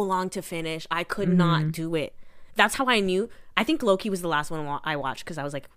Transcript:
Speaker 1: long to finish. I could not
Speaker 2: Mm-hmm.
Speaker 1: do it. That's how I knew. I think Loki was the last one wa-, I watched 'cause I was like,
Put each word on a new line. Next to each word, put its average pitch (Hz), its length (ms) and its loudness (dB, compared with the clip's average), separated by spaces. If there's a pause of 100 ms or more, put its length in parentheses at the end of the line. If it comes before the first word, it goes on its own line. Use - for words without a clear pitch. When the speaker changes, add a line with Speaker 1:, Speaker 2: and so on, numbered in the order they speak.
Speaker 1:
long 185 300 0
to 190 100 -6
finish. 160 480 -6
I 170 140 0
could - 260 0
not 170 320 4
Speaker 2:
Mm-hmm. 156 100 0
Speaker 1:
do 160 240 -4
it. 151 200 -4 (400)
That's 220 200 6
how 269 120 0
I 240 120 6
knew. 196 300 2 (260)
I 202 80 2
think 311 200 2
Loki 196 260 4
was 185 140 -4
the 180 40 -4
last 147 220 -2
one 156 160 -6
wa-, 143 180 -6
I 156 120 -2
watched 131 300 -6
'cause 160 120 -10
I 139 60 -6
was 143 100 -6
like, 139 240 -10